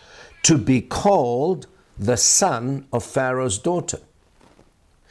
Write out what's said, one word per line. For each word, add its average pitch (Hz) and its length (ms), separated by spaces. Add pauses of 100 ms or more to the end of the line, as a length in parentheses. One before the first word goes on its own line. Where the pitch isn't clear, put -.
(440)
to 160 140
be 120 240
called 151 840 (320)
the 113 180
son 135 760
of 120 120
Pharaoh's 127 560
daughter. 170 400 (1120)